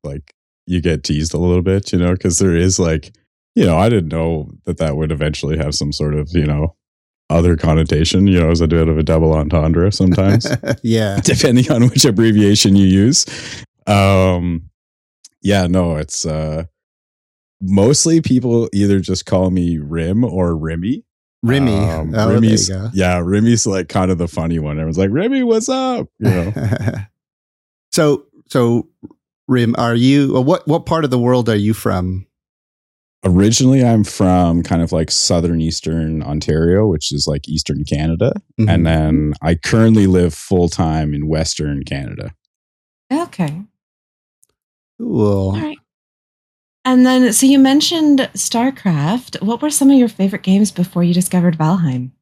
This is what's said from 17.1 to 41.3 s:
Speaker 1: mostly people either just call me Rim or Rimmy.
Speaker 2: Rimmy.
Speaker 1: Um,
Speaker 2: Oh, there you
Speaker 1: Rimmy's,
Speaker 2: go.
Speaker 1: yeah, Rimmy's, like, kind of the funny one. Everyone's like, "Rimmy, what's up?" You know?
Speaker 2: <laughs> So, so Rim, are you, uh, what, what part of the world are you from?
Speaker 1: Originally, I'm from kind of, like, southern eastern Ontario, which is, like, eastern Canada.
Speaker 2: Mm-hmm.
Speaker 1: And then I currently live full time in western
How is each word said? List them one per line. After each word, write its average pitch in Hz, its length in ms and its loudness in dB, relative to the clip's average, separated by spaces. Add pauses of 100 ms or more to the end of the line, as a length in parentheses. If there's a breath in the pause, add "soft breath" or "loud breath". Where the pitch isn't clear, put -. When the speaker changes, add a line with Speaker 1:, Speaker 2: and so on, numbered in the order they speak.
Speaker 1:
mostly 113 600 2
people 120 520 0
either 101 280 0
just 90 260 -6
call 92 240 0
me 87 280 -2
Rim 82 460 -4
or 87 280 -2
Rimmy. 82 500 -6 (420)
Speaker 2:
Rimmy. 117 440 0 (100)
Speaker 1:
Um, 78 160 -6
Speaker 2:
Oh, 110 140 2
there - 0 -
you 110 120 2
Speaker 1:
Rimmy's, 110 280 2
Speaker 2:
go. 95 260 -8
Speaker 1:
yeah, 90 260 0
Rimmy's, 104 460 2
like, 95 220 -4
kind 92 220 0
of 90 80 0
the 85 100 -2
funny 82 300 -4
one. 76 200 -6
Everyone's 80 200 -4
like, 98 120 2
"Rimmy, 247 340 0
what's 226 240 0
up?" 254 400 -4 (100)
You 110 120 0
know? 92 220 -2
Speaker 2:
<laughs> 101 540 -4 (840)
So, 147 340 0 (220)
so 120 400 0 (600)
Rim, 120 300 0
are 120 160 -2
you, 135 420 2
uh, 127 40 2
what, 165 260 0
what 160 200 -2
part 165 180 -2
of 131 60 -2
the 127 100 0
world 120 280 0
are 113 80 0
you 104 160 0
from? 92 540 -4 (1000)
Speaker 1:
Originally, 113 600 4
I'm 113 180 4
from 90 600 2
kind 85 180 -2
of, 80 80 -2
like, 80 220 -2
southern 85 480 0
eastern 80 600 -4
Ontario, 82 680 0
which 80 240 -4
is, 71 160 -4
like, 73 200 -6
eastern 76 360 -4
Canada. 80 480 -2 (280)
Speaker 2:
Mm-hmm. 110 80 2
Speaker 1:
And 82 180 2
then 78 540 0
I 76 140 0
currently 110 540 2
live 87 260 2
full 87 340 -2
time 78 460 -4
in 73 140 -6
western 76 560 -4